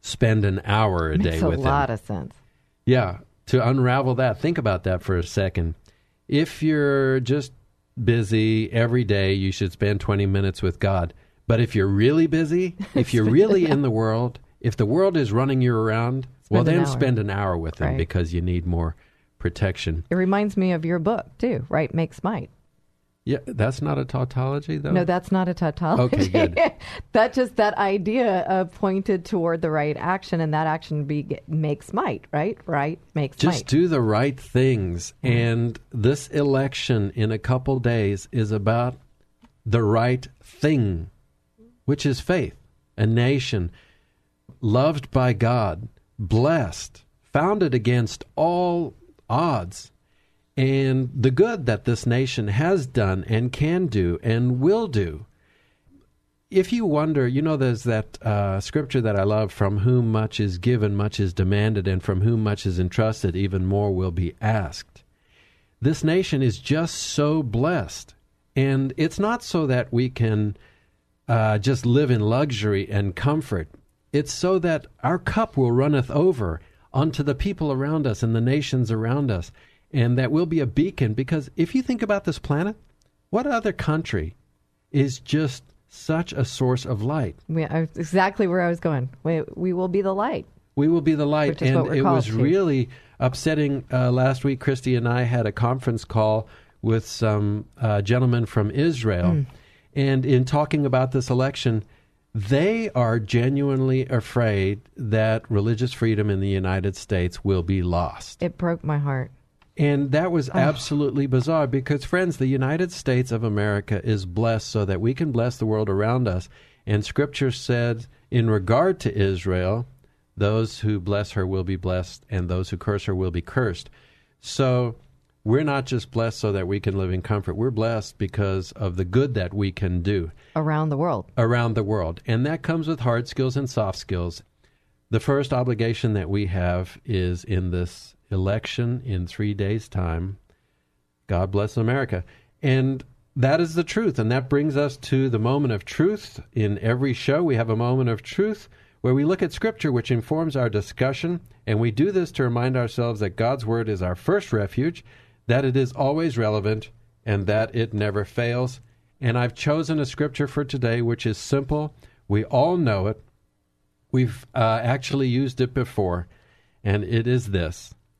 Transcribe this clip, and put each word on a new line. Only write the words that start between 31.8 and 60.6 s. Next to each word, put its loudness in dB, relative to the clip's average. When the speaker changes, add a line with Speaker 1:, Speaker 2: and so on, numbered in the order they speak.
Speaker 2:
might, -4
right? -2
Right -2
makes -4
Speaker 1:
Just 2
Speaker 2:
might. -12
Speaker 1:
do 4
the 2
right 0
things. 0
Speaker 2:
Mm-hmm. 2
Speaker 1:
And 0
this 0
election 0
in 0
a -2
couple 0
days 0
is 0
about 0
the 2
right 2
thing, 0
which 0
is 0
faith, -2
a 2
nation 0
loved 0
by 2
God, 0
blessed, 0
founded 0
against 0
all 0
odds, -2
and 2
the 4
good 2
that 0
this 0
nation 0
has 2
done 0
and 0
can 0
do 0
and 2
will 2
do. -2
If 2
you 0
wonder, 2
you 0
know, 0
there's 0
that, -2
uh, 0
scripture -2
that 0
I 2
love, 0
"From 0
whom 4
much -2
is 0
given, 0